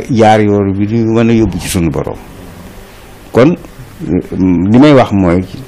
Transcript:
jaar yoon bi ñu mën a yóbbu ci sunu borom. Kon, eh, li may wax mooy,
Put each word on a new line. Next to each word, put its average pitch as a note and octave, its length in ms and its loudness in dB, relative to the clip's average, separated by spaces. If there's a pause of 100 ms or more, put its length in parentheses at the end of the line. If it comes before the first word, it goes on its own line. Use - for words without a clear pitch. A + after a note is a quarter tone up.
(100)
jaar A2 320 4
yoon G2+ 340 0
bi G#2 100 -2
ñu A2+ 280 -2
mën A2+ 160 2
a - 20 2
yóbbu G#2 260 0
ci - 100 -10
sunu E2+ 220 -2
borom. C#2 260 -8 (1160)
Kon, C3+ 180 4 (560)
eh, F2+ 300 -6 (340)
li A#2 80 4
may - 140 6
wax A#2+ 200 4
mooy, F#2 300 0 (260)